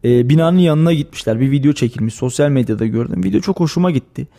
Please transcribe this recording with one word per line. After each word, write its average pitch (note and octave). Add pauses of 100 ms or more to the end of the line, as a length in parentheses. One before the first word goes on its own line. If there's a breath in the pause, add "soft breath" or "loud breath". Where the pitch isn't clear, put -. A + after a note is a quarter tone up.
e, A#2+
binanın E3
yanına E3
gitmişler, B2+
bir C3+
video C#3+
çekilmiş, A2+
sosyal C#3+
medyada A2+
gördüm. A#2
Video G3
çok F#3+
hoşuma F3
gitti. C3+ (100)